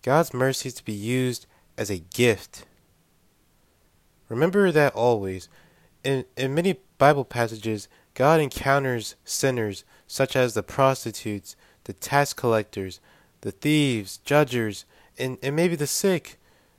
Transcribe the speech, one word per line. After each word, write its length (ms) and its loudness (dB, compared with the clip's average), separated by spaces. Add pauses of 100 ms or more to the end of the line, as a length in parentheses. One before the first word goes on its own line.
God's 320 2
mercy 360 -2
is 60 -14
to 100 -18
be 80 -6
used 520 -2 (320)
as 120 -6
a 80 -4
gift. 640 0 (1700)
Remember 420 2
that 240 4
always. 520 0 (560)
In, 220 -2 (100)
in 200 -4
many 240 0 (180)
Bible 280 4
passages, 640 -4 (280)
God 240 4
encounters 840 -2
sinners 600 -2 (240)
such 280 -2
as 180 2
the 100 -2
prostitutes, 920 -2 (280)
the 100 -12
tax 400 0
collectors, 680 -2 (420)
the 100 -8
thieves, 680 0
judges, 680 0 (340)
and, 240 -4
and 120 -2
maybe 200 2
the 100 -2
sick. 540 -2 (400)